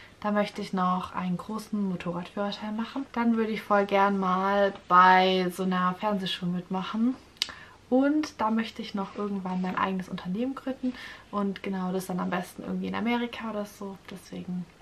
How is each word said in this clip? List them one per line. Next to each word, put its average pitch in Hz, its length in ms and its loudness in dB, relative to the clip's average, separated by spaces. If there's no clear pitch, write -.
Da 208 100 0
möchte 208 280 0
ich 196 140 -8
noch 185 400 0
einen 185 240 -2
großen 208 500 -4
Motorradführerschein 190 880 -4
machen. 233 380 -6
Dann 233 240 2
würde 220 140 0
ich 208 100 -4
voll 202 240 4
gern 196 320 4
mal 190 560 2
bei 185 640 8
so 185 120 -6
einer 185 360 2
Fernsehshow 190 460 -2
mitmachen. 185 680 0
Und 285 500 2
da 220 120 0
möchte 226 320 -2
ich - 120 -10
noch 196 220 -6
irgendwann 190 460 -4
mein 185 160 -2
eigenes 190 320 -2
Unternehmen 208 440 -4
gründen 262 380 -6
und 202 320 -2
genau 185 280 -4
das 185 140 -2
dann 185 160 -4
am 185 80 -2
besten 185 360 -6
irgendwie 185 240 -4
in 185 60 -4
Amerika 233 540 -2
oder 208 160 -4
so. 196 320 -12
Deswegen. 180 560 -8